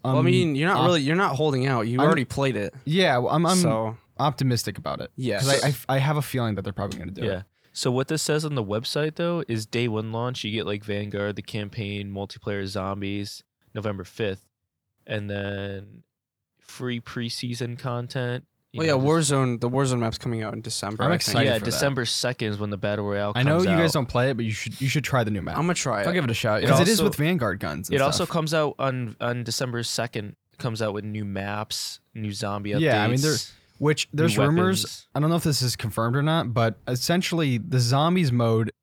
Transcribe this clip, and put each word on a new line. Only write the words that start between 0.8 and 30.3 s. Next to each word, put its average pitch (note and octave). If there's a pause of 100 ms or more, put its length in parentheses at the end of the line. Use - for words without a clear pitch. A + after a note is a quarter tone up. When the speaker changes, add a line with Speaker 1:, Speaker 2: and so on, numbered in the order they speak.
Speaker 2:
really, E3+
you're D3+
not F#3
holding C3+
out. A#2
You B2
Speaker 1:
I'm C#3+
Speaker 2:
already D#3
played C3+
it. G#2 (120)
Speaker 1:
Yeah, D#3
well, B2
I'm, D#3+
I'm F#3
Speaker 2:
So A2 (220)
Speaker 1:
optimistic B2+
about C#2+
it. -
Speaker 2:
Yes. A#2+
Speaker 1:
'Cause C3+
I, C3+
I, -
I -
have D3
a D3
feeling A#2
that F#2+
they're G#2
probably F#2+
gonna F2
do -
Speaker 3:
Yeah. G2
Speaker 1:
it. G2 (280)
Speaker 3:
So -
what C3
this D#3
says D#3
on D3+
the A#2
website, A#2+
though, E3+
is A2
day A#2+
one A2
launch, B2
you G#2+
get, A2
like, G#2
Vanguard, G#2
the G2
campaign, G2+
multiplayer, G2
zombies, G2 (320)
November G2+
fifth, G2 (600)
and G#2
then G2+ (560)
free B2
preseason A#2+
content. B2 (280)
You D#3+
Speaker 2:
Oh, -
yeah, D#3+
Speaker 3:
know, C3+ (200)
just D3
Speaker 2:
Warzone, B2+
the A#2+
Warzone C3
map's A2+
coming A2+
out G2+
in A2+
December, A2
Speaker 1:
I'm C#3
Speaker 2:
I E3+
think. F3
Speaker 1:
excited C3
Speaker 3:
Yeah, B2
Speaker 1:
for A2
that. A#2+
Speaker 3:
December C3+
second A#2+
is G#2
when G#2
the G2+
Battle G#2
Royale G2+
Speaker 1:
I B2
know C#3+
Speaker 3:
comes F#3
Speaker 1:
you F#3+
guys E3
Speaker 3:
out. D#3
Speaker 1:
don't A#2+
play B2
it, B2
but A#2
you A2
should, -
you C3+
should B2+
try B2
the G#2+
new G2+
map. E2+
Speaker 2:
I'm D3
gonna F3
try A2
Speaker 4:
I'll E3+
Speaker 2:
it. -
Speaker 4:
give E3+
it A#2
a A2+
shot, G#2+
Speaker 1:
Because B2
Speaker 4:
yeah. F3+
Speaker 1:
it F3
is G#3+
Speaker 3:
also D#3
Speaker 1:
with -
Vanguard C3+
guns D#2
and D3
Speaker 3:
It C3+
also D3
Speaker 1:
stuff. -
Speaker 3:
comes D#3
out D#3
on, B2+
on A#2+
December A#2+
second. A2+ (220)